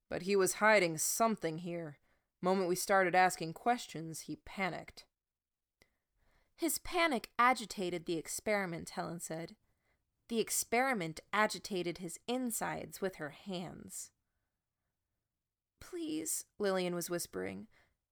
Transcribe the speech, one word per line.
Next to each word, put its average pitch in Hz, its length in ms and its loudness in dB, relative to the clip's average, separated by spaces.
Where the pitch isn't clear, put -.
"But 165 140 -4
he 196 120 2
was 185 200 4
hiding 190 420 6
something 175 600 0
here. 170 400 -8
Moment 185 260 2
we 180 80 2
started 185 400 4
asking 175 380 4
questions, 165 680 -2
he 151 140 -8
panicked." - 680 -8
"His - 220 0
panic 330 600 0
agitated 202 680 2
the 170 120 0
experiment," 180 720 -2
Helen 170 320 -6
said. 165 340 -8
"The 226 140 0
experiment 226 800 0
agitated 185 680 0
his 175 280 -8
insides 220 720 -2
with 190 160 -2
her 147 140 -8
hands." - 840 -10
"Please," 302 680 -4
Lillian 185 340 2
was 175 160 -4
whispering. 185 580 -6